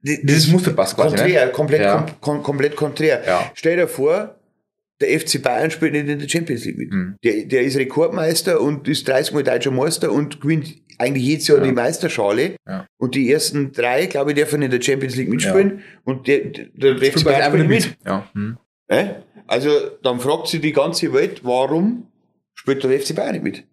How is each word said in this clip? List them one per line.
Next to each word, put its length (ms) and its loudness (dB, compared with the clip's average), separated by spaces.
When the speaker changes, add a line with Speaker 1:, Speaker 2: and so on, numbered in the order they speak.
Speaker 1:
das, 200 -2
Speaker 2:
Dieses 280 4
Muster 200 4
passt 240 0
quasi, 200 2
Speaker 1:
konträr, 300 4
Speaker 2:
ne? 60 -2
Speaker 1:
komplett, 300 2
Speaker 2:
Ja. 240 2
Speaker 1:
kom-, 140 -14
kom-, 240 -4
komplett 320 -2
konträr. 500 0
Speaker 2:
Ja. 280 0
Speaker 1:
Stell 240 0
dir 100 2
vor, 500 -2
der 140 2
F 120 0
C 140 -2
Bayern 320 0
spielt 220 -2
nicht 140 -2
in 120 -4
der 80 -10
Champions 380 -4
League 120 -8
mit. 140 -8
Speaker 2:
Mhm. 320 -6
Speaker 1:
Der, 220 0
der 180 0
ist 140 -2
Rekordmeister 840 0
und 280 -2
ist 200 -2
dreißig 260 0
Mal 100 0
deutscher 280 0
Meister 400 -2
und 300 -2
gewinnt 340 -2
eigentlich 280 -2
jedes 220 0
Jahr 120 8
Speaker 2:
Ja. 60 2
Speaker 1:
die 60 2
Meisterschale. 840 0
Speaker 2:
Ja. 180 -10
Speaker 1:
Und 180 -4
die 160 2
ersten 400 0
drei, 360 0
glaube 240 -2
ich, 60 0
dürfen 240 0
in 100 -2
der 100 0
Champions 340 -2
League 140 -4
mitspielen. 500 2
Speaker 2:
Ja. 40 -20
Speaker 1:
Und 240 -6
der, 180 4
der, 280 -12
der 240 4
Speaker 2:
Spielt 60 -2
Speaker 1:
F 40 4
C 40 2
Speaker 2:
quasi 140 2
Speaker 1:
Bayern 180 4
Speaker 2:
einfach 160 2
Speaker 1:
spielt 100 4
Speaker 2:
nicht 200 2
Speaker 1:
mit. 100 -18
Speaker 2:
mit. 80 -14
Ja. 260 -4
Mhm. 240 -6
Speaker 1:
Äh? 180 2
Also, 220 0
dann 160 0
fragt 280 -2
sich 140 -4
die 100 0
ganze 420 0
Welt, 300 0
warum 640 0
spielt 300 -2
der 80 2
F 140 2
C 80 -6
Bayern 200 -4
nicht 100 -6
mit? 300 -6